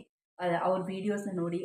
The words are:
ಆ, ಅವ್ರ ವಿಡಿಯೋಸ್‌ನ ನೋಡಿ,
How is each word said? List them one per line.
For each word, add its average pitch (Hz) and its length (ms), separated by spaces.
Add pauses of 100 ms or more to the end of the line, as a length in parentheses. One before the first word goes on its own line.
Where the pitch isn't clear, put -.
(380)
ಆ, 180 60 (180)
ಅವ್ರ 185 200
ವಿಡಿಯೋಸ್‌ನ 196 520
ನೋಡಿ, 170 300